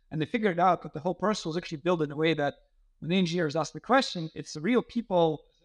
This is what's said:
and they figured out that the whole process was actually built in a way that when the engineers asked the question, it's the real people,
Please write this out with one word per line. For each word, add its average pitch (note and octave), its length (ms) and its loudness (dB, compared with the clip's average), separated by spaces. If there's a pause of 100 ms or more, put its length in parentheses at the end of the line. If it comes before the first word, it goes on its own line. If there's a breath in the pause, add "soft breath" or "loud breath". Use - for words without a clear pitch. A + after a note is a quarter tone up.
(120)
and D#3 100 -4
they C#3+ 40 0
figured G3+ 340 0
out F3 240 4
that D#3+ 100 -14
the D3+ 60 -8
whole E3+ 160 -2
process G#3 300 -2
was D#3+ 120 -4
actually E3 220 -8
built E3+ 220 0
in D3+ 100 -2
a C#3 40 -12
way D#3+ 180 2
that D3 220 -2 (440)
when D3+ 100 -8
the F#3 80 2
engineers E3 380 0
asked D#3 180 -2
the D#3 60 -12
question, G#3+ 560 0
it's D#3 180 -12
the D3+ 80 -10
real A3 200 2
people, E3+ 600 0 (220)